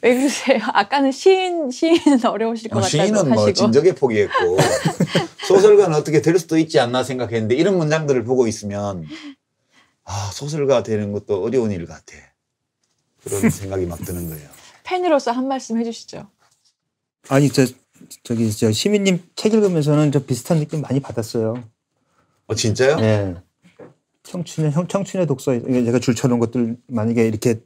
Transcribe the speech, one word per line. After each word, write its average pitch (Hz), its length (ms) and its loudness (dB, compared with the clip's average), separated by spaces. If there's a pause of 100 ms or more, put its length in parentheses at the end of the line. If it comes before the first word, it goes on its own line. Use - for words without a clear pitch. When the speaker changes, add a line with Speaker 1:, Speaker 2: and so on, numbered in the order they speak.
Speaker 1:
왜 240 120 6
그러세요? 254 440 0 (140)
아까는 269 380 0
시인, 359 600 2
시인은 294 540 2
어려우실 220 440 -2
것 110 100 -2
Speaker 2:
어, - 20 0
Speaker 1:
같다고 - 80 0 (140)
Speaker 2:
시인은 196 260 2
뭐 110 180 4
Speaker 1:
하시고. 101 60 2
Speaker 2:
진작에 135 420 4
포기했고 104 640 2 (440)
<laughs> - 460 -2
소설가는 196 480 6
어떻게 151 260 0
될 165 180 2
수도 165 180 -2
있지 160 220 2
않나 123 240 0
생각했는데, 117 520 -2
이런 180 220 2
문장들을 151 460 0
보고 127 240 0
있으면 101 580 -8 (1000)
아, 101 280 -8
소설가 139 500 0
되는 104 280 -4
것도 101 320 -4
어려운 113 280 0
일 85 140 -6
같아. - 300 -20 (1080)
그런 101 260 -2
<laughs> - 20 -2
생각이 95 340 -6
막 85 180 -10
드는 87 260 -10
거예요. 78 200 -18 (340)
Speaker 1:
팬으로서 320 480 0
한 254 160 -4
말씀 254 320 -6
해주시죠. 226 480 -10 (1000)
Speaker 3:
아니, 139 200 4
저, 131 160 2 (580)
저기, 113 280 -2
저 110 200 0
시민님 196 500 2 (140)
책 220 180 0
읽으면서는 151 580 2
저 139 140 0
비슷한 135 340 -2
느낌 151 220 -6
많이 135 180 -2
받았어요. 117 640 -6 (840)
Speaker 2:
어, 110 80 -4
진짜요? 127 440 2
Speaker 3:
네. 104 360 0 (880)
청춘의, 160 500 -6
청-, 175 140 -2
청춘의 190 400 -2
독서, 135 260 -2
이게 123 320 0
제가 120 140 2
줄쳐놓은 120 400 0
것들 117 380 -2 (100)
만약에 117 400 0
이렇게 110 380 -2